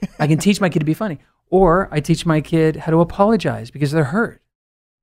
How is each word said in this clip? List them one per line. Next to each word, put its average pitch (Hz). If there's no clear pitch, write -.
I -
can 160
teach 196
my 185
kid 165
to 151
be 156
funny. 170
Or 185
I 151
teach 156
my 160
kid 160
how 147
to 165
apologize 170
because 139
they're 156
hurt. 185